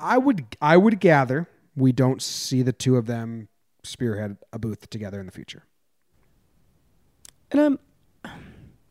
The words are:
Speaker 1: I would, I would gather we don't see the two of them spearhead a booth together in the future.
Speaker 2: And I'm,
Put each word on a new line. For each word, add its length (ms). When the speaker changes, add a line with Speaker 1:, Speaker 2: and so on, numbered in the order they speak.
Speaker 1:
I 40
would, 440
I 160
would 200
gather 480
we 160
don't 300
see 400
the 100
two 240
of 100
them 420
spearhead 540
a 40
booth 300
together 320
in 60
the 60
future. 320
Speaker 2:
And 100
I'm, 180